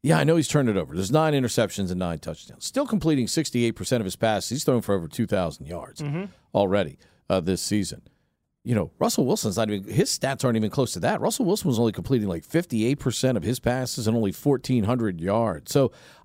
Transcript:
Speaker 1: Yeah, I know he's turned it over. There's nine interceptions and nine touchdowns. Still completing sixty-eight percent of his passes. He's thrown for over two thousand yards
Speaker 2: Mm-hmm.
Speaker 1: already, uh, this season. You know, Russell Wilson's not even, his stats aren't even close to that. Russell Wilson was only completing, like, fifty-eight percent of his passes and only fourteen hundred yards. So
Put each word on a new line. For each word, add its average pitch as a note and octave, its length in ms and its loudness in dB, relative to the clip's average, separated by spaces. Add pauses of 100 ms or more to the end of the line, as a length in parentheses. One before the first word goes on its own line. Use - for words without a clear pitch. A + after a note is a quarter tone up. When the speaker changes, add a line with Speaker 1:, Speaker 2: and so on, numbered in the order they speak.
Speaker 1:
Yeah, D#3 160 2
I D3 60 2
know D#3+ 120 4
he's D#3 120 2
turned C#3 200 2
it G2+ 100 2
over. D2+ 180 -4
There's F#2+ 160 -2
nine D#3 220 4
interceptions A2 580 0
and F2+ 80 -4
nine E2+ 180 -2
touchdowns. - 480 -12
Still C#4 220 -2
completing D3 400 2
sixty-eight A#2 460 0
percent - 280 -2
of G2 40 -2
his F#2 100 -4
passes. G#2+ 340 0
He's C3 140 -4
thrown B2 180 2
for G2+ 140 0
over E2 120 -4
two A2 200 -2
thousand E2 400 -2
yards E2 340 -12
Speaker 2:
Mm-hmm. D#3 240 -6 (300)
Speaker 1:
already, F#2+ 420 2 (320)
uh, F#2+ 100 4
this F2 220 0
season. G2+ 400 -2 (640)
You A#2+ 100 -2
know, G2 240 0
Russell D3+ 300 2
Wilson's A#2+ 300 0
not A2 120 0
even, G2+ 240 -4
his D3 160 2
stats - 340 -2
aren't A#2+ 140 2
even G#2+ 140 0
close B2+ 220 0
to F2 80 -8
that. C3 200 0
Russell A3 240 -2
Wilson F#3+ 220 0
was A#2 100 2
only A#2 140 4
completing, G#2 360 0
like, E2 160 -4
fifty-eight C3 540 0
percent B2+ 400 0
of E2 60 -2
his A#2+ 160 -2
passes B2 480 -2
and A2+ 100 2
only G2+ 140 0
fourteen B2+ 540 2
hundred G#2+ 360 0
yards. G2 500 0
So C3+ 200 4 (340)